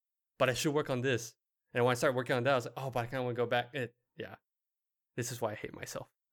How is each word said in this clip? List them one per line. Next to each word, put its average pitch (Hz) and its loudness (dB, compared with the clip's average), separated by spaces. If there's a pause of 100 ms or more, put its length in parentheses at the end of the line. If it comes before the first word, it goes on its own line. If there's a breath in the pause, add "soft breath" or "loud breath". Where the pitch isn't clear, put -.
(380)
but 131 6
I 123 2
should 151 0
work 147 2
on 127 0
this." 123 0 (400)
And 123 4
when 127 6
I 123 2
start 131 4
working 131 0
on 120 0
that, 139 4
I 135 4
was 123 0
like, - -10
"Oh, 135 -6
but 120 -2
I 113 -2
kinda 127 -4
wanna 123 -2
go 120 2
back." 120 0
It, 127 -6 (200)
yeah. - -12 (800)
This 120 -6
is 117 -8
why 107 -2
I 107 -8
hate - -10
myself. - -12 (240)